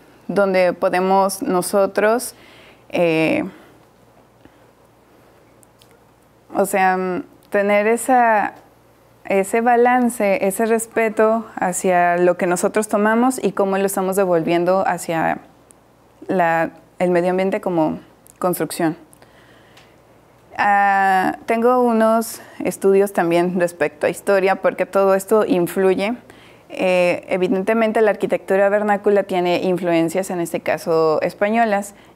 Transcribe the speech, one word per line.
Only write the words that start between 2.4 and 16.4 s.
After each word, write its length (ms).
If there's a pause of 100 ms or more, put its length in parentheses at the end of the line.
eh, 540 (3000)
o 100
sea, 580 (280)
tener 380
esa, 640 (720)
ese 340
balance, 840
ese 180
respeto 800 (120)
hacia 600
lo 220
que 80
nosotros 420
tomamos 540
y 100
cómo 240
lo 80
estamos 320
devolviendo 720
hacia 540 (840)
la, 440 (280)